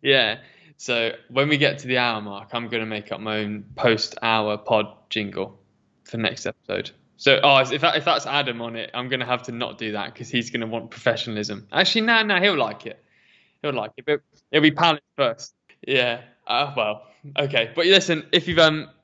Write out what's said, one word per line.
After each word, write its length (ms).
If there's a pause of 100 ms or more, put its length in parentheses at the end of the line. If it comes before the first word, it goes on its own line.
Yeah. 360 (380)
So 360 (160)
when 200
we 100
get 220
to 80
the 100
hour 220
mark, 320
I'm 160
gonna 180
make 260
up 80
my 180
own 260 (120)
post-hour 840
pod 280 (240)
jingle 500 (440)
for 120
next 300
episode. 440 (260)
So, 260
oh, 160
if 240
that, 140
if 80
that's 220
Adam 360
on 140
it, 180
I'm 140
gonna 180
have 180
to 80
not 240
do 160
that 220
'cause 160
he's 200
gonna 160
want 240
professionalism. 800
Actually, 320
no, 200
no, 180
he'll 160
like 300
it. 180 (580)
He'll 120
like 240
it, 80
but 140 (300)
it'll 120
be 80
Palin 300 (160)
first. 380 (320)
Yeah. 360 (240)
Uh, 300
well, 300 (320)
okay. 360
But 120
listen, 460
if 160
you've, 100
um, 300 (160)